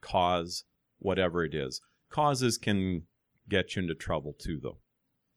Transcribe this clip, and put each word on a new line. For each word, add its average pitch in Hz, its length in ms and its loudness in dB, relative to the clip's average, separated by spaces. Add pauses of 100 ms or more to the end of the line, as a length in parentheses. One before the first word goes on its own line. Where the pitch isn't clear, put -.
cause, 90 640 0 (340)
whatever 90 440 2
it 76 100 -2
is. 67 280 -4 (280)
Causes 131 480 2
can 95 460 0 (460)
get 95 260 0
you 98 60 -2
into 82 140 -2
trouble 73 420 -4
too, 78 240 -6
though. 62 180 -8 (580)